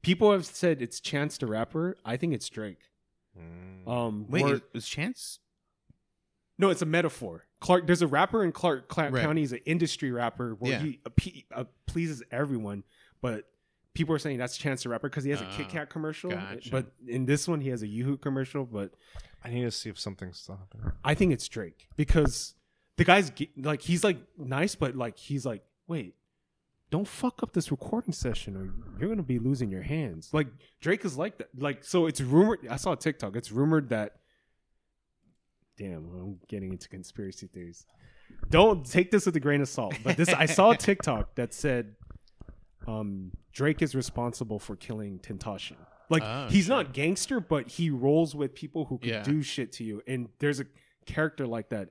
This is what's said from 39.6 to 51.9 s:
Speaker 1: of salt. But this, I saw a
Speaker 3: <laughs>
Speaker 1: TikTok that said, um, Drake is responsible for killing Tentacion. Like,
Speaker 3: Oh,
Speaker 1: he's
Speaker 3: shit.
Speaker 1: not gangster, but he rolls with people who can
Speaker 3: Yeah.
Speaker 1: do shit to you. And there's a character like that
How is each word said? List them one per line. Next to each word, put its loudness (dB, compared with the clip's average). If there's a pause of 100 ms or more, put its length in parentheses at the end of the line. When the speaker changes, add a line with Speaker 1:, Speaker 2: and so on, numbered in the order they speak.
Speaker 1:
of 0
salt. -4 (100)
But 2
this, 4
I 6
saw 8
a 8
Speaker 3:
<laughs> -
Speaker 1:
TikTok 0
that -2
said, -2 (880)
um, -6 (200)
Drake 0
is -2
responsible -4
for -10
killing -10
Tentacion. -10 (340)
Like, 4
Speaker 3:
Oh, -4
Speaker 1:
he's 6
Speaker 3:
shit. -2
Speaker 1:
not 2
gangster, 0
but -2
he -2
rolls 4
with -4
people -6
who -6
can -4
Speaker 3:
Yeah. -2
Speaker 1:
do 2
shit -4
to -10
you. -6
And -4 (100)
there's 0
a -6 (400)
character -2
like -6
that -6